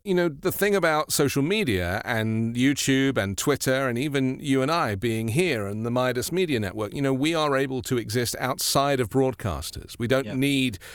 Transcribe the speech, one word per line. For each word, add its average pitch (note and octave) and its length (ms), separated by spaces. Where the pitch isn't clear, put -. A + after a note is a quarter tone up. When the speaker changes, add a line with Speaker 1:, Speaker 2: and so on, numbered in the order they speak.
Speaker 1:
you G3+ 80
know, F3 160
the D3 200
thing G3+ 260
about D#3+ 360
social C#3+ 300
media A#2 640
and A2+ 500
YouTube C3+ 600
and G2 200
Twitter C3+ 520
and A#2 80
even C3+ 420
you C3+ 220
and C3+ 100
I D3+ 240
being A2+ 320
here A#2+ 400
and G#2+ 180
the A#2 60
Midas B2 400
Media E3 260
Network, G#2 360
you C#3+ 80
know, C3+ 120
we D3 220
are D3 220
able C3 240
to B2+ 160
exist A2+ 420
outside C#3 640
of A2+ 80
broadcasters. A#2+ 920
We A#2+ 80
don't B2+ 200
Speaker 2:
Yeah. A#2+ 80
Speaker 1:
need C3 440